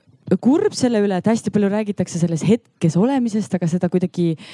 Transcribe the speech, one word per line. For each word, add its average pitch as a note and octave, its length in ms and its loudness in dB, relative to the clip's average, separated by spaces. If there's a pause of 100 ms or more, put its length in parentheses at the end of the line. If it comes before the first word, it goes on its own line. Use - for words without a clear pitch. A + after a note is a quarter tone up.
(400)
kurb E4 380 2
selle A#3+ 260 0
üle, G3+ 160 0
et - 80 -2
hästi A3 240 0
palju G3+ 200 2
räägitakse G3+ 500 -4
selles E3 260 -2
hetkes - 520 0
olemisest, A3+ 580 0
aga F3 140 -2
seda F3+ 200 -2
kuidagi, F3 420 -2 (200)